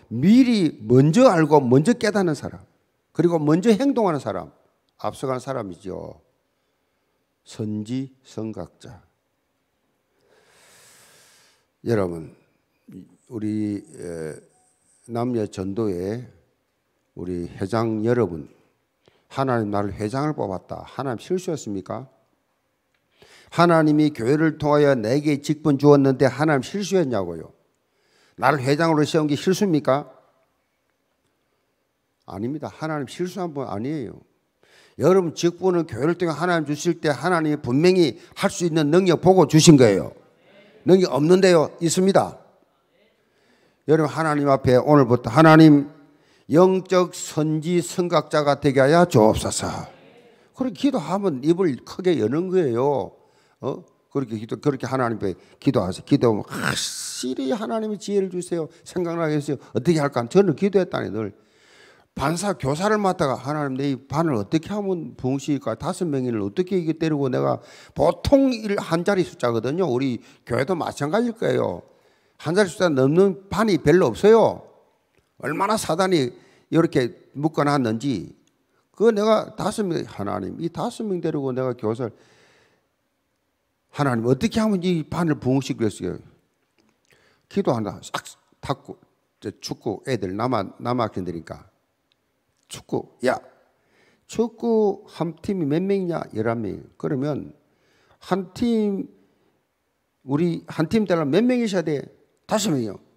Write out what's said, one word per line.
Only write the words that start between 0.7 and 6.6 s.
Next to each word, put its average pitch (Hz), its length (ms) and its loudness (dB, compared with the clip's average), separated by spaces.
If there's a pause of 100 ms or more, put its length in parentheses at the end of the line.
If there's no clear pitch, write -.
먼저 147 460 6
알고, 156 320 4
먼저 135 320 4
깨닫는 202 420 -2
사람. - 260 -12 (520)
그리고 170 260 0
먼저 160 320 2
행동하는 214 500 0
사람. 92 300 -8 (480)
앞서가는 127 420 -6
사람이죠. 87 800 -10 (1200)